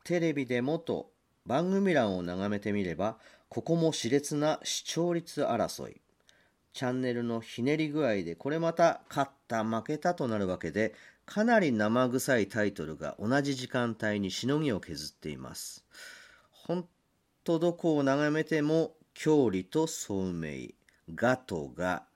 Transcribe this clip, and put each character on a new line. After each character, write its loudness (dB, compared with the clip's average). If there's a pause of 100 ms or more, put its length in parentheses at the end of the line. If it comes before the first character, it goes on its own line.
テ 0
レ 2
ビ -2
で 0
も 0
と、 -6 (340)
番 0
組 2
欄 4
を -2
眺 -2
め -2
て -2
み 0
れ -2
ば、 -4 (300)
こ -6
こ 0
も 4
熾 -4
烈 2
な 2
視 -6
聴 0
率 -4
争 -2
い。 -20 (720)
チ -6
ャ 0
ン -2
ネ 0
ル -2
の -2
ひ -8
ね 4
り 0
具 0
合 2
で、 -6
こ -6
れ -2
ま 0
た 4
勝 0
っ -20 (160)
た -2
負 -2
け -4
た 0
と -2
な 0
る 0
わ -2
け -4
で、 0 (320)
か -2
な 6
り 4
生 4
臭 2
い 2
タ 0
イ 0
ト -6
ル -8
が -8
同 2
じ -2
時 -8
間 -2
帯 0
に -2
し -6
の 0
ぎ 0
を 0
削 -10
っ -20
て -10
い -8
ま -12
す。 -14 (680)
ほ -8
ん -6 (560)
と 2
ど 2
こ 2
を 4
眺 4
め 0
て 0
も、 2 (240)
虚 4
売 0
と 0
聡 -4
明、 -6 (500)
我 4
と -6
我、 -2 (120)